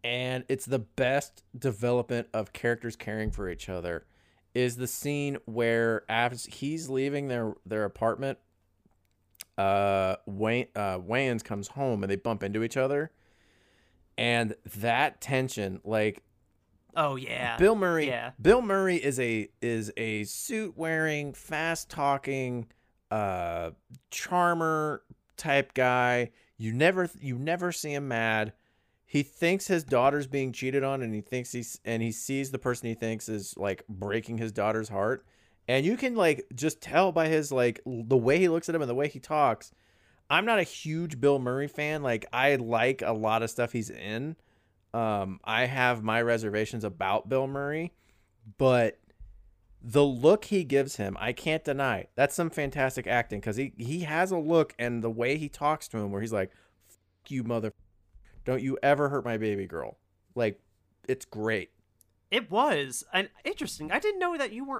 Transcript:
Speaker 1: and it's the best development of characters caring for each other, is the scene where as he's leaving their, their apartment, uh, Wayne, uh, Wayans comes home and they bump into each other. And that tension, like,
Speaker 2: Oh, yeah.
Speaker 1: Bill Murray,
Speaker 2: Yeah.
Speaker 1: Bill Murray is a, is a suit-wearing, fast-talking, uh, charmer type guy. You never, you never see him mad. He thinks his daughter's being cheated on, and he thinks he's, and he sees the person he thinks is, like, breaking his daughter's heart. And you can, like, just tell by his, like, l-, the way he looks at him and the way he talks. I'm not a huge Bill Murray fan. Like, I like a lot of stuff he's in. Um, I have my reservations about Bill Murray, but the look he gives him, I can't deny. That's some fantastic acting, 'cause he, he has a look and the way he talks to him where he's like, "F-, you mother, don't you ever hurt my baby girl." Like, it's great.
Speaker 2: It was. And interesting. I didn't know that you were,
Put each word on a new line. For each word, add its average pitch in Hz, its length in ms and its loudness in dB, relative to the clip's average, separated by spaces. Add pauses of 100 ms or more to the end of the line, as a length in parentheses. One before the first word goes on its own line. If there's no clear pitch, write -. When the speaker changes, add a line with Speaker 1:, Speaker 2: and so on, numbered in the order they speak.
Speaker 1:
and 127 460 -4
it's 135 180 -2
the 127 140 0
best 131 640 -2 (140)
development 120 760 0
of 110 200 -4
characters 117 420 -2
caring 107 360 -4
for 95 180 -4
each - 180 -10
other, 87 380 -6 (480)
is 123 240 0
the 127 100 -4
scene 143 580 -4
where 117 640 2
as 120 380 0
he's 156 440 -6
leaving 139 380 -2
their, 117 280 -2 (100)
their 107 180 -2
apartment, 113 540 -2 (1200)
uh, 98 580 4 (100)
Wayne, 110 500 0
uh, 98 240 -2
Wayans 117 440 -2
comes 101 260 -8
home 123 340 -2
and 98 60 -4
they 98 60 2
bump 104 280 -4
into 104 200 -2
each 117 140 -4
other. 143 340 0 (1040)
And 117 380 2 (220)
that 117 420 2
tension, 127 640 -2
like, 107 400 0 (720)
Speaker 2:
Oh, 147 200 0
yeah. 120 420 -4
Speaker 1:
Bill 208 180 8
Murray, 170 300 2
Speaker 2:
Yeah. 120 340 -4
Speaker 1:
Bill 214 220 8
Murray 190 360 2
is 135 220 0
a, 113 300 0 (140)
is 113 340 -2
a 107 280 -4
suit-wearing, 160 1080 -4
fast-talking, 139 1300 -2 (420)
uh, 87 640 -2 (400)
charmer 165 920 0 (340)
type 139 380 0
guy. 123 560 4 (300)
You 110 120 -4
never, 170 380 4 (100)
you 127 200 -6
never 175 320 -2
see 147 240 -6
him 143 140 -4
mad. 110 440 0 (540)
He 143 160 2
thinks 180 420 0
his 170 180 2
daughter's 135 440 2
being 131 240 -2
cheated 131 320 -2
on, 135 180 -2
and 110 140 -4
he 104 60 -4
thinks 123 300 -6
he's, - 320 -8
and 113 200 -2
he 117 80 0
sees 135 400 -4
the 131 80 -6
person 120 280 -2
he 113 60 -2
thinks 113 340 -4
is, 104 300 -6
like, 95 320 -2
breaking 107 480 -4
his 113 140 -4
daughter's 107 380 0
heart. 107 360 -2 (420)
And 135 200 2
you 233 100 2
can, 254 180 -2
like, 160 380 2
just 147 260 -2
tell 180 320 2
by 160 160 2
his, 156 240 2
like, 123 360 2
l-, 117 180 -6
the 131 120 6
way 127 200 6
he 180 120 6
looks 165 200 0
at 165 60 0
him 156 80 0
and 123 60 -2
the 117 40 -2
way 143 140 0
he 139 120 -8
talks. 143 520 2 (580)
I'm 170 160 4
not 226 140 4
a 175 40 2
huge 156 560 -6
Bill 139 200 6
Murray 127 280 -2
fan. 151 360 -4
Like, 117 280 0
I 135 260 4
like 120 440 2
a 113 120 0
lot 110 280 2
of 113 80 -2
stuff 120 220 -2
he's 113 180 -4
in. 113 460 -8 (600)
Um, 101 480 -2
I 113 220 0
have 123 380 2
my 110 180 2
reservations 110 600 0
about 98 440 -2
Bill 135 200 0
Murray, 143 460 -6 (640)
but 123 400 4 (840)
the 143 240 6
look 143 400 6
he 190 180 0
gives 135 340 0
him, 98 220 -4
I 120 140 -2
can't 160 300 -2
deny. 135 500 -2
That's 139 220 2
some 165 160 0
fantastic 135 560 -2
acting, 110 340 0
'cause 107 140 -4
he, 135 240 -4
he 143 220 -4
has 160 280 0
a 185 80 0
look 156 400 2
and 120 260 -2
the 117 60 0
way 120 280 0
he 147 120 -6
talks 151 380 -2
to 117 100 -8
him 101 140 -2
where 98 100 -2
he's 113 100 -4
like, 98 200 0 (360)
"F-, - 100 -20 (340)
you 131 120 -4
mother, 113 300 -2 (720)
don't 127 160 -2
you 135 220 -2
ever 143 260 4
hurt 131 160 -2
my 117 100 -2
baby 104 300 -2
girl." 78 320 -8 (380)
Like, 110 260 0 (460)
it's 131 180 -4
great. 107 460 -2 (580)
Speaker 2:
It 156 220 -2
was. 185 600 0
And 185 200 0 (120)
interesting. 247 480 -6
I 220 60 0
didn't 403 220 -2
know 349 180 -2
that 240 160 -4
you 247 100 -8
were, 269 160 -6